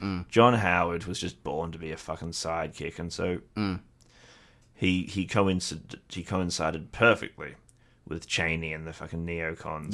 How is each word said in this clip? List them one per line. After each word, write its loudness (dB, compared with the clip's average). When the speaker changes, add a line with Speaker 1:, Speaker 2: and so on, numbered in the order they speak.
Speaker 1:
Mm. -2
Speaker 2:
John 8
Howard 2
was -6
just -8
born -4
to -12
be -8
a -8
fucking -8
sidekick, -6
and -6
so -2
Speaker 1:
Mm. 0
Speaker 2:
he, 2
he -4
coincid-, 0
he -8
coincided -2
perfectly 4
with -6
Cheney 0
and -8
the -10
fucking -8
neocons. -4